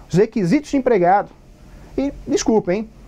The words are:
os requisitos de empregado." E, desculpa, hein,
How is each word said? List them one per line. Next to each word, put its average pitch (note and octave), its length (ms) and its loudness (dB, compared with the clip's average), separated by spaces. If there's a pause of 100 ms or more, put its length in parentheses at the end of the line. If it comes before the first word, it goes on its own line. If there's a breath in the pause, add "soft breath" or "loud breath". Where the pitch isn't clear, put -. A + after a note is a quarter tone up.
os E3 120 -2
requisitos A3+ 520 0
de C#4+ 60 -2
empregado." G3+ 540 2 (640 loud breath)
E, C#4 160 -4 (160)
desculpa, - 460 0
hein, A3 160 -6 (180)